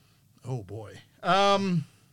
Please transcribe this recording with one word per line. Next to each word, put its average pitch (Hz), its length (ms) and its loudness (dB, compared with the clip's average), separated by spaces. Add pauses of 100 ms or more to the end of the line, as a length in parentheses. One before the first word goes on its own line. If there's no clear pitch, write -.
(460)
Oh, 123 160 -8
boy. 101 360 -16 (240)
Um, 196 640 2 (280)